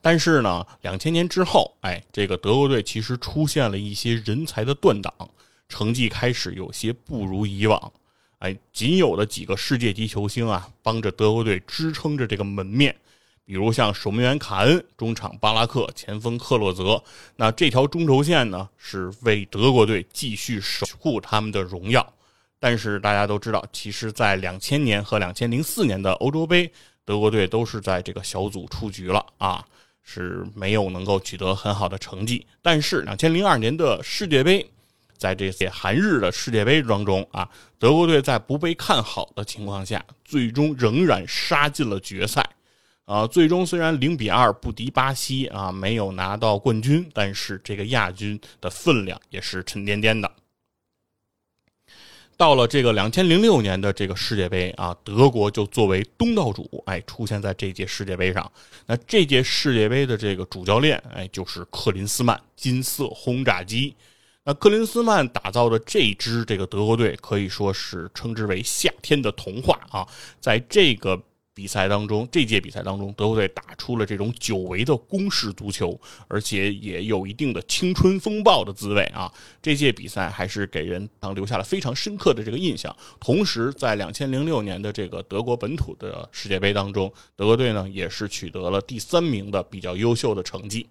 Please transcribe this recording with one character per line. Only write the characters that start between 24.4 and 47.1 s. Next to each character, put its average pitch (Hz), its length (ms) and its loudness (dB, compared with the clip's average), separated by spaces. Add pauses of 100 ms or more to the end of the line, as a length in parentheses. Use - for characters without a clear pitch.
千 139 240 -2
年 104 220 2
和 104 160 0
两 92 140 -2
千 117 180 -2
零 123 100 -2
四 196 240 -2
年 98 160 0
的 95 120 2
欧 135 180 0
洲 160 160 -2
杯， 175 240 2 (320)
德 104 160 -2
国 107 100 4
队 107 160 2
都 110 200 0
是 107 160 -8
在 92 200 -2
这 90 120 -12
个 95 100 -10
小 95 240 -4
组 98 200 -10
出 - 220 -8
局 95 180 -12
了 98 180 2 (140)
啊， 92 260 -2 (380)
是 92 500 -10
没 101 200 0
有 101 180 2
能 92 120 -8
够 98 160 2
取 - 160 -8
得 92 200 0
很 104 180 -2
好 98 160 -2
的 95 80 -8
成 95 280 -10
绩。 120 200 -4 (160)
但 165 180 4
是 151 220 0
两 101 160 -6
千 165 160 4
零 180 100 2
二 180 140 4
年 113 180 0
的 135 280 2
世 - 240 -6
界 139 160 4
杯， 185 260 2 (480)
在 95 160 0
这 95 180 -2
些 90 160 -6
韩 95 280 -2
日 180 240 2
的 92 120 2
世 - 200 -6
界 110 120 4
杯 143 200 4
当 104 200 0
中 98 280 0
啊， 95 180 -6 (300)
德 123 140 6
国 170 120 6
队 160 160 4
在 127 160 0
不 131 180 -4
被 165 200 -2
看 143 260 0
好 - 340 -6
的 101 80 -8
情 104 220 -10
况 98 180 -6
下， 98 220 -6 (180)
最 123 280 -2
终 147 260 0
仍 123 260 4
然 98 240 2
杀 147 400 2
进 139 220 0
了 95 100 -2
决 95 280 -4
赛。 - 200 0 (580)
啊， 202 200 2
最 160 220 6
终 180 180 2
虽 170 140 -2
然 160 200 2
零 151 160 0
比 110 140 -2
二 110 240 6
不 - 180 -8
敌 - 200 -6
巴 131 200 2
西 135 360 -4
啊， 98 240 -6
没 95 240 -2
有 98 160 -2
拿 95 260 -4
到 107 220 2
冠 113 200 2
军， 151 320 2